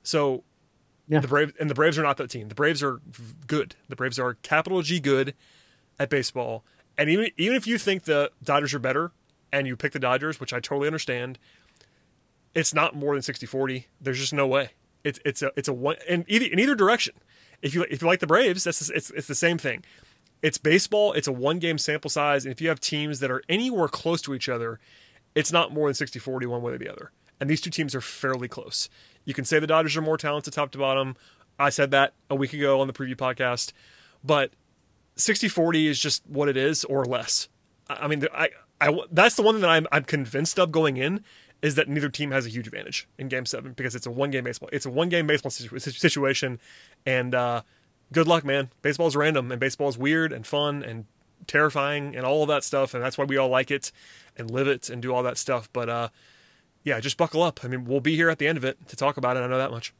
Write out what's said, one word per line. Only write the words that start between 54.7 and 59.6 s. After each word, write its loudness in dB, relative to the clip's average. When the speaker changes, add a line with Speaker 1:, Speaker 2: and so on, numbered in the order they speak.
Speaker 1:
and -8
do -2
all 2
that -2
stuff. -2
But, -4
uh, -2
yeah, -2
just -4
buckle 2
up. 0
I -6
mean, -6
we'll 0
be 0
here 4
at 0
the 0
end 0
of -4
it -6
to -18
talk 0
about 0
it. 0
I -2
know 0
that -2